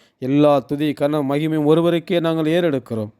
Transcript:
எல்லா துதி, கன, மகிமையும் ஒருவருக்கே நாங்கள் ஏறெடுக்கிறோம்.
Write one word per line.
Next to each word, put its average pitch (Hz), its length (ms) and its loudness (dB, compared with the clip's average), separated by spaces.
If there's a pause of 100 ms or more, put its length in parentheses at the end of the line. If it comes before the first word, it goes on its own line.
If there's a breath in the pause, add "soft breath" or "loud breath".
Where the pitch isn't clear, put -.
(220 soft breath)
எல்லா 143 380 4
துதி, 147 320 -4
கன, 147 300 -2
மகிமையும் 151 480 0
ஒருவருக்கே 170 500 0
நாங்கள் 160 300 -2
ஏறெடுக்கிறோம். 131 680 -2